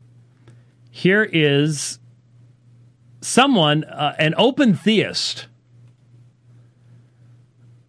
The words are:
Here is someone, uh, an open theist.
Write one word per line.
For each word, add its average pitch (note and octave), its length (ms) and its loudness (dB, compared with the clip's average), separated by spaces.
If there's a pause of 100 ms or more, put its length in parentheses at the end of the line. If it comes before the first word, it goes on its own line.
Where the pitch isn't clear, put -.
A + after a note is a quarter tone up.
(880)
Here G#3 420 0
is D3 680 0 (1200)
someone, F3 600 2
uh, C#3+ 340 -8
an D#3 200 0
open B3 380 2
theist. D#3 720 -2 (2500)